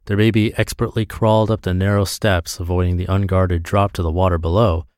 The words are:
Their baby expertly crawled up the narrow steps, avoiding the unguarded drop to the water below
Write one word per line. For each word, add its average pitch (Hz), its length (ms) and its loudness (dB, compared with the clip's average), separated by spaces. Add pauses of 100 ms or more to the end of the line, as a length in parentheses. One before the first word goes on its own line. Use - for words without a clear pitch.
Their 101 100 -2
baby 107 380 2
expertly 110 520 -4
crawled 110 420 2
up 107 140 -2
the 90 100 -2
narrow 98 320 2
steps, - 540 -2
avoiding 90 380 0
the 87 100 -4
unguarded 92 560 0
drop 98 300 0
to 92 100 -4
the 82 80 0
water 90 260 2
below 82 480 0 (120)